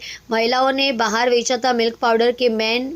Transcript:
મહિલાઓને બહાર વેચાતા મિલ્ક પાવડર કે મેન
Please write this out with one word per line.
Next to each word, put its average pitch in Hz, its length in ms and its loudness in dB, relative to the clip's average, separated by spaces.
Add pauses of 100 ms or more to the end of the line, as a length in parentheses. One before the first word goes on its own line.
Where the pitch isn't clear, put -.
(320)
મહિલાઓને 262 720 0
બહાર 226 220 0 (100)
વેચાતા 247 460 0
મિલ્ક 226 240 -2
પાવડર 233 260 2
કે 240 240 0
મેન 226 400 -2